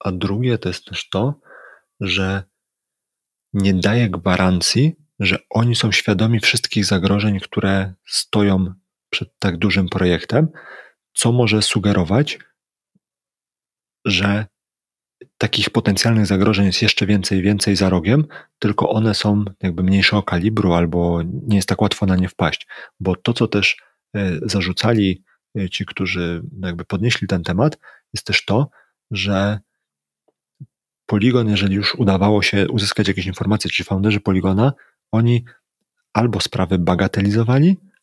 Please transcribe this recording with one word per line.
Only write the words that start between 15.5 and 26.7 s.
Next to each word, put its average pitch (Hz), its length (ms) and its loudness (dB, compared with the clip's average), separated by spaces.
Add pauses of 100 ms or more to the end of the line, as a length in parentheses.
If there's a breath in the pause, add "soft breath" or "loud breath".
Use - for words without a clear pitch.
potencjalnych 107 560 2
zagrożeń 101 400 2
jest 92 160 0
jeszcze 104 240 0
więcej, 95 360 0
więcej 101 340 0
za 95 140 2
rogiem, 98 340 2 (340 loud breath)
tylko - 320 0
one 107 240 2
są 104 300 0 (180)
jakby 92 200 -2
mniejszego 98 400 2
kalibru 95 500 0
albo 85 500 0
nie 95 340 -2
jest 95 120 0
tak 98 140 0
łatwo 101 240 0
na 92 100 2
nie 90 120 0
wpaść. - 380 -4 (340 loud breath)
Bo 92 160 0
to, - 160 -2
co 117 160 0
też, - 280 0 (380 soft breath)
e, 95 280 -2
zarzucali, 98 800 0 (340)
e, 95 100 -4
ci, - 180 -6
którzy, 85 560 -4 (100)
no, 92 140 -10
jakby 87 180 -8